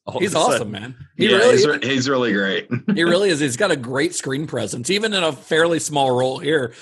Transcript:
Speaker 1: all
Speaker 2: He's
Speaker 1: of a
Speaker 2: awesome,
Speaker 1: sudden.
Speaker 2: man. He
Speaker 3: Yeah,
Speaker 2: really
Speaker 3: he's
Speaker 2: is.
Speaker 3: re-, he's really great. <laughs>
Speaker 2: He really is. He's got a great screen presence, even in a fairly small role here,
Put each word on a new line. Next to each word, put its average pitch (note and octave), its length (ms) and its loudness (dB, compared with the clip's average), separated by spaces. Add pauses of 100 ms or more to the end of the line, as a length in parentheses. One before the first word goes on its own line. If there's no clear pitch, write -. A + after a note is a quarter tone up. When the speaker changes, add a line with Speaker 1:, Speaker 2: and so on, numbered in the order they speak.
Speaker 1:
all G2+ 140 -6
Speaker 2:
He's G3 100 0
Speaker 1:
of E3 60 -2
a - 20 2
Speaker 2:
awesome, - 140 2
Speaker 1:
sudden. G#2+ 200 -4
Speaker 2:
man. A2 240 -12 (220)
He G3+ 120 2
Speaker 3:
Yeah, G3 60 6
Speaker 2:
really A#3 160 6
Speaker 3:
he's G#3+ 80 4
Speaker 2:
is. D3 60 4
Speaker 3:
re-, D3 200 -2
he's C3 220 0
really B2 240 0
great. G2 380 -2 (100)
<laughs> G#3 140 -2
Speaker 2:
He E3+ 100 2
really F3+ 240 2
is. D3+ 120 0
He's C3 180 0
got G3+ 120 2
a D#3+ 60 0
great C3+ 380 -2
screen C#3+ 320 -6
presence, A#2 420 -6
even G#3 240 0
in F#3+ 100 -2
a D#3 100 0
fairly E3 480 0
small C#3 300 0
role C3 280 0
here, C#3+ 440 -2